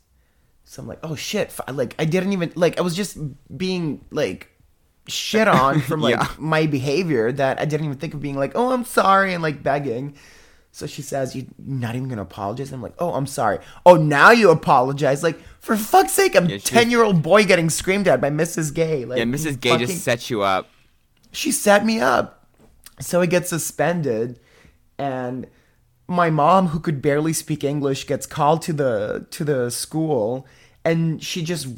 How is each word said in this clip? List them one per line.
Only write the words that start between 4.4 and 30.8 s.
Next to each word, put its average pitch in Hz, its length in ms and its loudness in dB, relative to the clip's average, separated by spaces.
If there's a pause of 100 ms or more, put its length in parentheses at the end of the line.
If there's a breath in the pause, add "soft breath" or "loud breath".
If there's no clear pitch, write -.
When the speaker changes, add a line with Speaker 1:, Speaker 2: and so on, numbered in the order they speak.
Speaker 1:
shit - 420 0
on 139 320 4
from, 151 200 -2
Speaker 2:
<laughs> 147 80 0
Speaker 1:
like, 117 80 4
Speaker 2:
Yeah. 135 100 0 (120)
Speaker 1:
my 160 280 0
behavior 143 680 0
that 135 280 -2
I - 40 -2
didn't 151 220 -2
even 139 120 -6
think 165 160 -8
of 143 60 -10
being 139 160 -6
like, 139 180 -2
"Oh, 247 180 0
I'm 247 120 -2
sorry," 196 480 2
and, 170 100 -4
like, 143 200 -4
begging. 139 520 -4 (580 loud breath)
So - 140 -12
she - 140 -12
says, 135 340 -6
"You're 127 120 -10 (120)
not 120 360 -6
even 131 140 -6
gonna 113 140 -6
apologize?" 113 500 -8
I'm 127 100 -12
like, - 160 -12
"Oh, 175 160 -2
I'm 131 120 -2
sorry." 107 320 0 (280 loud breath)
"Oh, 180 80 12
now 156 380 6
you 220 180 8
apologize?" 143 720 2
Like, 165 180 -2 (200 loud breath)
for - 160 -2
fuck's 370 360 2
sake, 381 240 2
I'm 180 140 6
Speaker 2:
Yeah, 202 80 -6
she - 60 -12 (100)
Speaker 1:
ten-year-old 226 480 4
boy 190 240 6
getting 175 240 2
screamed 190 380 -2
at 131 120 4
by 147 80 0
Missus 156 420 -2
Gay. 156 360 -2
Like, 120 120 -4
Speaker 2:
Yeah, 117 60 0
Missus 143 280 -2
Speaker 1:
you 131 60 -4
Speaker 2:
Gay 120 200 -2
just 117 60 -2
Speaker 1:
fucking 101 120 -4
Speaker 2:
set 120 320 -4
you 107 140 -2
up. 95 260 0 (640)
Speaker 1:
She - 200 -6
set 208 340 2
me 226 140 0
up. - 460 0 (540)
So 175 220 -2
I 180 40 2
get 175 220 0
suspended, 143 880 -2 (600 soft breath)
and 127 480 -6 (600 soft breath)
my 175 220 0
mom, 165 380 4
who 165 120 -4
could 147 220 -4
barely 151 300 0
speak 156 320 -6
English, 139 420 -2
gets - 200 -4
called 156 360 0
to 175 100 -4
the, 117 600 -2
to 165 120 -8
the 131 260 0
school, 135 760 -2 (380 soft breath)